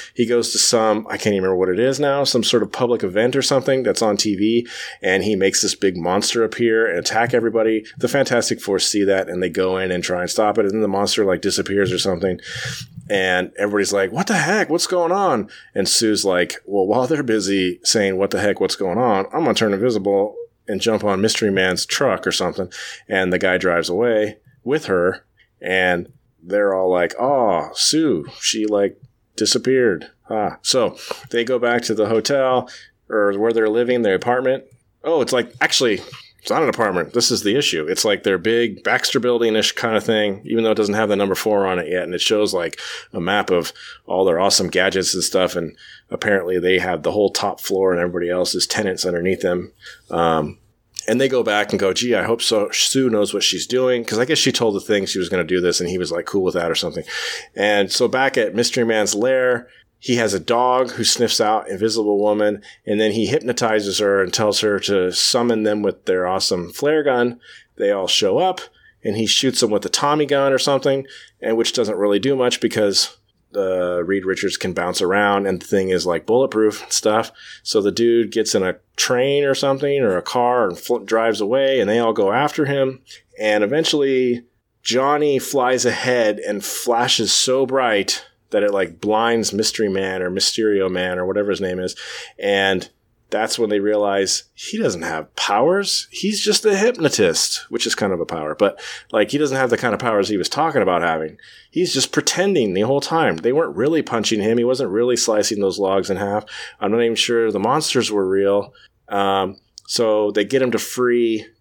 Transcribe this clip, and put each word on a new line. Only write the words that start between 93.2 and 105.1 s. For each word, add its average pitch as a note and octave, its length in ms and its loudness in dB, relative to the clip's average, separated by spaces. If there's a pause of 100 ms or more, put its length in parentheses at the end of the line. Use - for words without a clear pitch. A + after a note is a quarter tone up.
that's A2 280 -2
when A2 120 0
they G#2 100 0
realize G2+ 640 0 (100)
he - 240 -12
doesn't A#2+ 260 -2
have D#2 340 -8
powers. E3 720 0
He's G3+ 280 -4
just G#3 280 0
a G3+ 100 4
hypnotist, D#3+ 920 2
which A#2 160 -4
is - 80 0
kind G2 180 -2
of E2+ 80 -2
a D#2+ 60 -2
power. D#2 280 -6
But, G2+ 240 2 (320)
like, G#2+ 200 0
he C#3+ 80 -2
doesn't C#3 180 0
have C3 140 2
the A2+ 80 2
kind A#2 160 0
of F#2 60 -4
powers G#2 280 0
he G#2 80 -2
was F2+ 140 -2
talking C#3+ 320 0
about F2+ 180 2
having. D#2+ 380 -2 (320)
He's E3 240 -2
just C3 180 -2
pretending D3+ 600 0
the G2 80 2
whole C#3 180 2
time. C#3 380 0
They A#2+ 160 0
weren't D3+ 200 0
really C#3+ 280 0
punching A2 400 -2
him. A2 160 2
He A#2+ 60 2
wasn't B2+ 260 0
really A#2+ 260 2